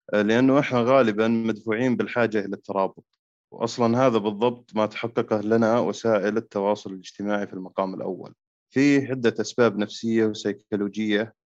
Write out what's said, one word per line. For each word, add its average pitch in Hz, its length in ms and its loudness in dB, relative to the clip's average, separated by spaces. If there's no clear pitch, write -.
آه، 104 80 4
لأنه 127 380 4
إحنا 127 220 0
غالبًا 113 460 4
مدفوعين 113 680 -2
بالحاجة 110 440 -2
إلى 98 160 -6
الترابط، 98 500 -6
وأصلًا 117 560 0
هذا 113 100 2
بالضبط 110 580 -2
ما 107 100 2
تحققه 110 560 -4
لنا 113 380 2
وسائل 104 580 0
التواصل 104 560 -4
الاجتماعي 101 540 -6
في 90 60 -14
المقام 92 400 -6
الأول. 92 400 -10
في 139 340 2
عدة 120 340 0
أسباب 107 360 0
نفسية 113 480 -2
وسيكولوجية، 104 1080 -4